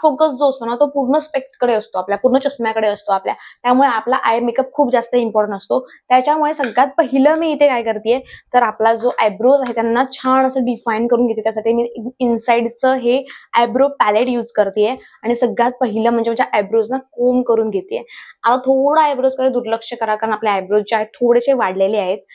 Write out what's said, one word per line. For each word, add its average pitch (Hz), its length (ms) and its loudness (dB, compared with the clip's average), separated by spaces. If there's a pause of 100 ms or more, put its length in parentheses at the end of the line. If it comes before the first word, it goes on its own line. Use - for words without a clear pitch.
फोकस 311 280 2
जो 269 200 0
असतो 262 160 -4
ना, 233 100 -4
तो 294 120 2
पूर्ण 277 320 0
स्पेक्टकडे 254 540 -4
असतो, 208 260 -4
आपल्या 196 180 -2
पूर्ण 247 200 0
चष्म्याकडे 226 500 -4
असतो 208 240 -4
आपल्या, 196 220 -2 (300)
त्यामुळे 254 260 2
आपला 240 260 -2
आय 233 240 0
मेकअप 240 320 -2
खूप 269 200 0
जास्त 233 240 0
इम्पॉर्टंट 214 420 -2
असतो. 254 300 -4 (220)
त्याच्यामुळे 294 440 2
सगळ्यात 269 340 0 (100)
पहिलं 269 380 4
मी 320 160 -2
इथे 294 160 4
काय 240 160 0
करतेय, 220 360 -2 (340)
तर 247 100 4
आपला 220 320 2
जो 220 140 -2 (100)
आयब्रोज 226 420 4
आहे, 240 120 -4
त्यांना 233 300 0 (100)
छान 262 320 2
असं 262 200 -2
डिफाईन 233 420 -2
करून 240 200 2
घेते. 220 160 -4
त्यासाठी 220 300 -2
मी 240 360 -4 (100)
इनसाइडचं 233 720 0
हे 254 320 0 (280)
आयब्रो 240 340 2
पॅलेट 226 400 0
यूज 240 240 -4
करतेय 208 440 0 (280)
आणि 233 120 0
सगळ्यात 233 360 0
पहिलं 226 380 -2
म्हणजे 233 220 0
माझ्या 240 220 0
आयब्रोज 214 380 0
ना 262 60 -2
कोम 247 440 0
करून 226 280 0
घेतेय. 196 320 -6 (420)
आता 240 140 2
थोडा 269 440 2
आयब्रोजकडे 262 480 0
दुर्लक्ष 226 440 -4
करा, 214 220 -4
कारण 220 180 -4
आपले 214 160 -4
आयब्रोज 196 320 0
जे 208 140 -4
आहेत, 214 120 -2
थोडेसे 240 460 0
वाढलेले 196 440 0
आहेत, 196 200 -2 (180)